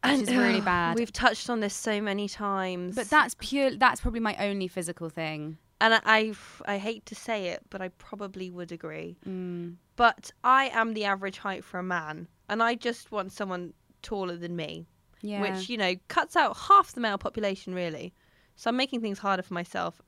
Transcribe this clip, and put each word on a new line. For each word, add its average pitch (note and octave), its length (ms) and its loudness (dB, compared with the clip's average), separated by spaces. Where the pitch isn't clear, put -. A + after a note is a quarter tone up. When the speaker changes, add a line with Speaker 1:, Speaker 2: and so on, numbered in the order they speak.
Speaker 1:
And, C4 180 4
Speaker 2:
Which G#3 80 0
is B3 80 4
really A#3+ 220 6
Speaker 1:
ugh, G#3 60 -2
Speaker 2:
bad. F3 300 2
Speaker 1:
we've A3+ 160 0
touched A#3+ 380 2
on A#3 100 0
this G3+ 140 -2
so G#3 260 0
many G3+ 300 -2
times. F#3 680 -2
Speaker 2:
But A3+ 140 -4
that's C#4 300 6
pure, C4+ 360 2
that's A#3+ 240 4
probably A#3 200 -2
my A3 200 0
only G3+ 280 0
physical E3+ 420 -6
thing. D#3 480 -6
Speaker 1:
And A3+ 140 8
I, A3 100 6
I, A3 280 4
I G3+ 120 -2
hate G#3+ 300 -6
to G#3 80 -12
say G#3 320 -4
it, E3+ 140 -6
but F#3+ 100 -8
I F#3 80 -6
probably F#3+ 600 -10
would F3 200 -10
agree. E3 460 -10
Speaker 2:
Mm. F3 480 -6
Speaker 1:
But - 360 2
I C4 300 6
am A3+ 200 2
the G#3+ 120 -2
average G3 340 -2
height F#3 240 -6
for - 160 -10
a F3+ 40 -4
man. E3 440 -4
And G#3+ 140 0
I A#3 140 4
just A#3 360 -6
want F#3+ 200 -4
someone F3+ 420 -6
taller F#3 340 -4
than E3+ 180 -6
me. D#3+ 300 -6
Speaker 2:
Yeah. G#3 200 -4
Speaker 1:
Which, F#3+ 260 -2
you A#3+ 100 -4
know, F#3 180 2
cuts - 260 0
out C4 200 4
half - 380 4
the B3 80 -6
male G#3 160 0
population, G3 560 -4
really. F3 400 -6
So - 140 0
I'm B3 80 2
making C4 240 0
things G3+ 180 -2
harder G3 240 0
for F3+ 120 -8
myself F3 520 -4